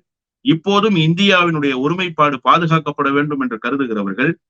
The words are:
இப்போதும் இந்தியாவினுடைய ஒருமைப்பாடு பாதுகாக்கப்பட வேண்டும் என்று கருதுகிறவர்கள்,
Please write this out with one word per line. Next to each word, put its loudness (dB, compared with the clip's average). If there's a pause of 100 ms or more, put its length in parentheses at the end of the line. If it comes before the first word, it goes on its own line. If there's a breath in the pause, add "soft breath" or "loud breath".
(400)
இப்போதும் 2
இந்தியாவினுடைய 2
ஒருமைப்பாடு -2 (100)
பாதுகாக்கப்பட 0
வேண்டும் -2
என்று -4
கருதுகிறவர்கள், -2 (160)